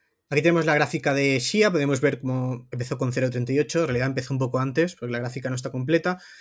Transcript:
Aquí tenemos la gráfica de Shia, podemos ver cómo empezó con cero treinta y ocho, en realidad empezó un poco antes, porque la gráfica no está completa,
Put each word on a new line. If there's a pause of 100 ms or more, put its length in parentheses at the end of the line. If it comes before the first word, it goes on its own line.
(300)
Aquí
tenemos
la
gráfica
de
Shia,
podemos
ver
cómo
empezó
con
cero
treinta
y
ocho,
en
realidad
empezó
un
poco
antes,
porque
la
gráfica
no
está
completa, (220)